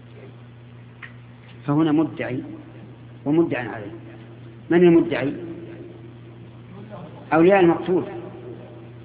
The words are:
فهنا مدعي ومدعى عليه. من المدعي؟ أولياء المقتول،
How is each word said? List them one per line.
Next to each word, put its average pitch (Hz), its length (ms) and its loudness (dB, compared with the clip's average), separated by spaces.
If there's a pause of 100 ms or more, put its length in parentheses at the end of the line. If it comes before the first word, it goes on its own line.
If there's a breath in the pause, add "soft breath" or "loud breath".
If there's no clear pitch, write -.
(1700)
فهنا 151 260 2
مدعي 127 500 -2 (800)
ومدعى 139 440 0
عليه. 104 240 -12 (760)
من 175 140 6
المدعي؟ 147 480 4 (2000)
أولياء 180 280 6
المقتول، 170 440 2 (1000)